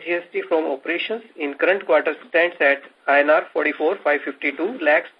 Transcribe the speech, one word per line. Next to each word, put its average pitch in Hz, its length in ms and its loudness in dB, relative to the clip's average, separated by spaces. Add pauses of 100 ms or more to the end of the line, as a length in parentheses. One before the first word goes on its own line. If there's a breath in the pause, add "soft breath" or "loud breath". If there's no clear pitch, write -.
G 170 60 -6
S 175 120 -2 (100)
T 196 160 -4
from 160 160 0
operations 170 580 -6 (140)
in 147 160 -4
current 185 320 0
quarter 156 280 2 (140)
stands 170 320 0
at 139 220 2 (260)
I 143 140 4
N 147 80 2
R 156 140 4 (100)
forty-four 151 500 0
five 147 220 0
fifty-two 156 560 -6
lakhs 156 260 2 (120)